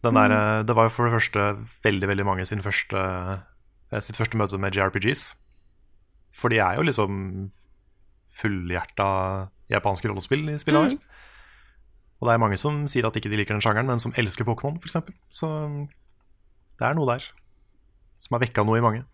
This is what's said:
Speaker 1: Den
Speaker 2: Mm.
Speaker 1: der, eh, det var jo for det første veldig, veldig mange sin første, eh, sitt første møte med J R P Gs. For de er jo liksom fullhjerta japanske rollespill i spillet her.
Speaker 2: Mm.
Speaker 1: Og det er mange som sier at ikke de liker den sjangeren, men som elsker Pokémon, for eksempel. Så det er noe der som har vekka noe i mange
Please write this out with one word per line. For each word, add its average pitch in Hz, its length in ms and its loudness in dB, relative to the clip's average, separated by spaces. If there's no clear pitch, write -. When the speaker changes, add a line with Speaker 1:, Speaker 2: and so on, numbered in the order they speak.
Speaker 1:
Den 117 120 2
Speaker 2:
Mm. 110 40 6
Speaker 1:
der, 104 40 6
eh, 107 320 2
det 107 100 2
var 113 140 6
jo - 20 2
for 120 180 0
det 117 60 2
første 104 520 0
veldig, 98 240 2
veldig 98 180 0
mange 95 200 0
sin 104 140 -4
første, 98 380 -2
eh, 107 80 -4
sitt - 160 -8
første 113 200 -4
møte 98 220 0
med 98 160 -2
J 101 60 0
R 95 100 4
P - 80 -2
Gs. 110 380 2
For - 160 -4
de 113 100 2
er 95 180 4
jo 147 60 0
liksom 98 680 -4
fullhjerta 95 1040 -2
japanske 104 380 -2
rollespill 131 420 -2
i 147 80 -6
spillet - 240 4
her. 277 140 4
Speaker 2:
Mm. - 40 -12
Speaker 1:
Og 117 80 0
det 117 60 6
er 117 40 4
mange 104 200 2
som 147 300 -2
sier 120 180 2
at 110 80 0
ikke 104 160 -4
de 107 60 -2
liker 104 180 0
den 104 60 0
sjangeren, 110 260 2
men 123 140 0
som 123 120 -2
elsker 110 320 -2
Pokémon, 139 360 -4
for - 80 -12
eksempel. - 260 -4
Så - 160 0
det - 100 -4
er 147 60 0
noe 156 120 0
der 120 160 -2
som - 220 -6
har - 60 -
vekka 110 200 0
noe 110 120 4
i - 20 2
mange 120 340 0